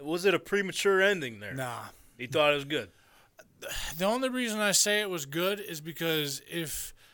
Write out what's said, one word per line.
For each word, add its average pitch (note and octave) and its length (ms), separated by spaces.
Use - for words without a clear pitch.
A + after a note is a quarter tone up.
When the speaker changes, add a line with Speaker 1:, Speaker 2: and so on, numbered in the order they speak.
Speaker 1:
was E3 220
it F#3+ 100
a E3 60
premature G3 640
ending D3 400
there? G#2 120
Speaker 2:
Nah. A#2+ 340
Speaker 1:
He B2+ 100
thought D3 260
it - 20
was C#3 100
good. C#3 260
Speaker 2:
The F3+ 80
only B3+ 240
reason A#3+ 300
I G#3 120
say G#3 300
it G#3 80
was E3 160
good F3+ 340
is F3 200
because D#3 640
if, - 420